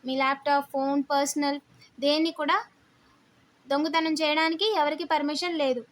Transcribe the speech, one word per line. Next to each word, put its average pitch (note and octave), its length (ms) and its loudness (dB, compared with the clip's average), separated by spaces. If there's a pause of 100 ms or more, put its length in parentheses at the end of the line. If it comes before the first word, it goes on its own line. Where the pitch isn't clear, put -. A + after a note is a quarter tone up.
మీ C4 160 -4
ల్యాప్‌టాప్, C#4 500 0
ఫోన్, C#4 380 0
పర్సనల్ C#4+ 500 0 (380)
దేన్ని D#4 420 2
కూడా D#4 160 0 (1080)
దొంగతనం D#4 520 0
చేయడానికి D#4+ 480 0 (140)
ఎవరికి D4+ 320 0
పర్మిషన్ D4+ 480 -2
లేదు. B3+ 200 0 (120)